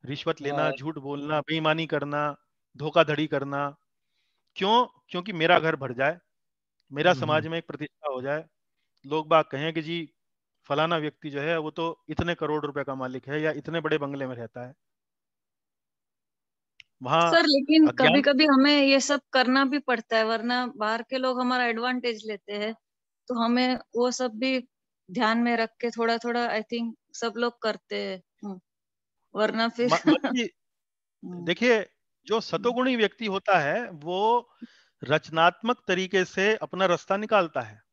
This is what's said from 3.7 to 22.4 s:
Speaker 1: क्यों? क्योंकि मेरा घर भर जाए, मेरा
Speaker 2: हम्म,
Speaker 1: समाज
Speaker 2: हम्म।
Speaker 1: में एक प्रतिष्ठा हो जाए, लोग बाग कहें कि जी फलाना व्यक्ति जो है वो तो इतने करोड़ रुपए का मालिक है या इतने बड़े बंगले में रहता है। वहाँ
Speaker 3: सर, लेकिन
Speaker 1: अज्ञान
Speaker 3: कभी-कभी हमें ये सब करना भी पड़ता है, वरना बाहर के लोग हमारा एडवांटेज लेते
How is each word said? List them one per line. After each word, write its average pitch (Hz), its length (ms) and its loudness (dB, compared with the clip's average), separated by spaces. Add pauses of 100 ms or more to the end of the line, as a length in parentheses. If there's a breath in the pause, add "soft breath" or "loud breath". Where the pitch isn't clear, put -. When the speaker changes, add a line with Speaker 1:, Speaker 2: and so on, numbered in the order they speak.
Speaker 1:
क्यों? 220 320 2 (220)
क्योंकि 180 240 -6
मेरा 170 260 6
घर 156 180 2
भर 135 160 -8
जाए, 139 260 0 (760)
मेरा 151 180 4
Speaker 2:
हम्म, 135 100 2
Speaker 1:
समाज 156 220 2
Speaker 2:
हम्म। 160 100 -6
Speaker 1:
में 165 60 -4
एक 165 80 -10
प्रतिष्ठा 147 460 -10
हो 127 100 -6
जाए, 147 240 -6 (600)
लोग 151 220 -4
बाग 160 160 6
कहें 147 280 -6
कि 160 100 -6
जी 165 320 -8 (500)
फलाना 160 320 0
व्यक्ति 151 340 -6
जो 139 100 -6
है 165 180 -2
वो 156 120 -4
तो 165 380 -8
इतने 170 260 -4
करोड़ 151 320 -2
रुपए 143 180 -6
का 135 100 -6
मालिक 131 340 -8
है 147 140 -4
या 156 80 0
इतने 156 300 -6
बड़े 156 180 0
बंगले 139 280 -6
में 127 100 -10
रहता 120 300 -12
है। 139 80 -20 (2250)
वहाँ 156 280 4
Speaker 3:
सर, 330 120 6
लेकिन 302 460 6
Speaker 1:
अज्ञान 254 240 4
Speaker 3:
कभी-कभी 285 340 4
हमें 285 360 6
ये 277 180 6
सब 277 200 -2 (120)
करना 262 320 4
भी 269 140 0
पड़ता 233 380 -2
है, 220 80 4
वरना 233 420 -2
बाहर 220 360 -4
के 262 160 -6
लोग 254 220 -2
हमारा 247 240 0
एडवांटेज 240 600 -4
लेते 208 260 -10